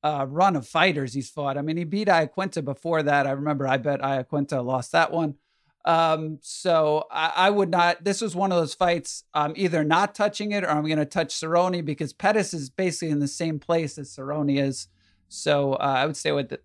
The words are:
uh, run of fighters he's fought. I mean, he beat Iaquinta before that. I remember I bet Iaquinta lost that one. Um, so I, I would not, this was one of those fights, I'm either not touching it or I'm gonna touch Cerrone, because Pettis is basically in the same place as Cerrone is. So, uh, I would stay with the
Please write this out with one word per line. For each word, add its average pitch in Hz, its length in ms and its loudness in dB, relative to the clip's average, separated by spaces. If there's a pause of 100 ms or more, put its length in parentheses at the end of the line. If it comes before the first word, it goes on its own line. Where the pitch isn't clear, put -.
uh, 147 240 0
run 175 280 2
of 127 120 -4
fighters 147 460 2
he's 131 160 -6
fought. 139 280 -4
I 143 40 -4
mean, 160 160 -2
he 175 60 -4
beat 196 240 -2
Iaquinta 170 580 0
before 156 380 -2
that. 143 240 2
I 135 40 -2
remember 139 360 -2
I 131 100 2
bet 139 240 -2
Iaquinta 135 640 -2
lost 127 280 -2
that 165 180 2
one. 160 240 -2 (500)
Um, 160 560 2
so 156 680 0
I, 160 240 -2
I 190 160 6
would 202 180 2
not, 175 340 2
this 196 180 -2
was 190 140 -4
one 190 160 0
of 180 60 2
those 160 160 0
fights, 175 500 -2 (120)
I'm 151 200 0
either 170 280 0
not 175 320 2
touching 208 360 -2
it 202 120 -2
or 170 60 -4
I'm 151 180 0
gonna 151 180 0
touch 165 280 -4
Cerrone, 175 520 0
because 147 280 -4
Pettis 202 400 0
is 143 160 -8
basically 170 420 -2
in 147 80 0
the 143 80 0
same 160 320 -4
place 165 380 -2
as 139 180 -12
Cerrone 143 440 -2
is. 139 280 -2 (400)
So, 143 460 0
uh, 135 40 -2 (200)
I 131 80 2
would 156 120 -4
stay - 140 -2
with 143 180 -2
the 139 160 -10